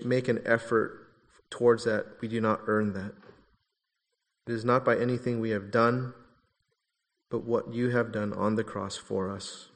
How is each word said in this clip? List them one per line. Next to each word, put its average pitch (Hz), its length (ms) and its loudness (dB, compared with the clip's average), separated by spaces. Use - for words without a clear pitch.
make 123 240 0
an 117 180 2
effort - 640 0
towards 117 320 4
that, 107 240 0
we 117 80 -6
do 113 140 -2
not 110 240 2
earn 107 280 2
that. 95 200 -8
It 117 60 -4
is 110 120 -4
not 127 180 4
by 120 140 4
anything 120 420 -2
we 113 120 -2
have 101 180 -2
done, 120 460 2
but 117 140 -4
what 117 280 -2
you 120 200 0
have 117 200 0
done 104 220 -4
on 104 220 0
the 110 80 0
cross 98 340 -8
for 95 320 -4
us. - 460 -10